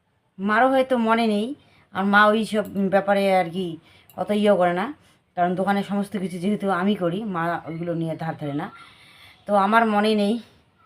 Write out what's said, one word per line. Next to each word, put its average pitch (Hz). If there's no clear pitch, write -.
মারও 214
হয়তো 262
মনে 226
নেই, 214
আর 190
মা 202
ওই 214
সব 196
ব্যাপারে 196
আর 175
কি 170
অত 190
ইয়েও 208
করে 175
না, 220
কারণ 180
দোকানে 196
সমস্ত 202
কিছু 185
যেহেতু 196
আমি 190
করি, 185
মা 170
ওইগুলো 165
নিয়ে 160
ধার 160
ধরে 143
না। 175
তো 202
আমার 208
মনে 214
নেই, 208